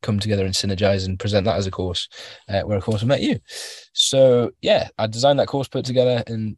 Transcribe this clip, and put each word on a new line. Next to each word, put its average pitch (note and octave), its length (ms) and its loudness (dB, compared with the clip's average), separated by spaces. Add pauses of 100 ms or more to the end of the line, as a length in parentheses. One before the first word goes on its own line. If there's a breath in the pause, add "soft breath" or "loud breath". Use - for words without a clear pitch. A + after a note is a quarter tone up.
come G#2 160 -2
together G2+ 260 0
and F#2+ 100 -2
synergize G2 520 0
and F#2 120 -4
present G2+ 260 0
that G2 120 0
as G2 100 -2
a F#2+ 40 -6
course, F2+ 380 -6 (400 loud breath)
uh, G2 140 -2
where G#2 140 -2
of F#2 80 -4
course A2 180 -2
I A2+ 40 -2
met C3+ 160 0
you." C4 160 0 (540 loud breath)
So B2+ 580 4 (120)
yeah, F#3+ 260 2 (100)
I A2 80 0
designed B2 320 2
that G#2+ 100 2
course, C#3 200 -4
put C3 120 -4
it B2 60 -8
together, B2 400 2
and A2 320 -6